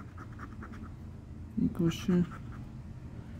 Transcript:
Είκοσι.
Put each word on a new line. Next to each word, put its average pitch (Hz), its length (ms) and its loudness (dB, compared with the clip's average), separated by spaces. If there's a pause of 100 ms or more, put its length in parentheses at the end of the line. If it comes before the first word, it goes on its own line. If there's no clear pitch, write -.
(1600)
Είκοσι. 175 640 6 (1160)